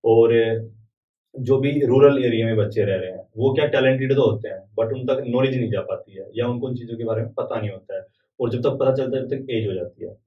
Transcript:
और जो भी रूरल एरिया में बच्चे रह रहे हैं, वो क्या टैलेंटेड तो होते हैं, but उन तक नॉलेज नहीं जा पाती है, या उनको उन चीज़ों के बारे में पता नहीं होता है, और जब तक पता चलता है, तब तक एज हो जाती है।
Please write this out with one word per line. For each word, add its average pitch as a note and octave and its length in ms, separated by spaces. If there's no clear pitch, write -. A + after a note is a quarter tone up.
और A2+ 560
जो C3 200
भी C#3+ 260
रूरल C3+ 400
एरिया A2+ 220
में A2 100
बच्चे G#2 280
रह G2 100
रहे F#2 160
हैं, - 120
वो C3 180
क्या D3 120
टैलेंटेड C3 480
तो B2+ 160
होते - 180
हैं, F#2+ 100
but A2 120
उन B2 140
तक - 200
नॉलेज B2+ 300
नहीं A2+ 140
जा F#2+ 100
पाती - 320
है, F#2+ 140
या A#2+ 100
उनको B2 200
उन B2 80
चीज़ों A2+ 240
के A#2 60
बारे A2+ 180
में G#2+ 100
पता - 280
नहीं G#2 100
होता - 260
है, F#2+ 60
और A#2 100
जब A#2+ 80
तक C3+ 120
पता C3 240
चलता C3 220
है, C3 60
तब - 80
तक - 200
एज G#2+ 180
हो F#2 60
जाती F2+ 300
है। - 120